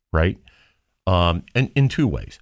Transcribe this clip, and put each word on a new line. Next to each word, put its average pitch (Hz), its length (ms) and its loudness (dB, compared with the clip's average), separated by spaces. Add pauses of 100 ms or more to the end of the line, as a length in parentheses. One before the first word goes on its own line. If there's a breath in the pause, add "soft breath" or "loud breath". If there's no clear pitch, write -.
(120)
right? 82 240 0 (720 soft breath)
Um, 87 360 2 (120)
and 117 200 0
in 139 160 2
two 139 180 -2
ways. 60 340 -8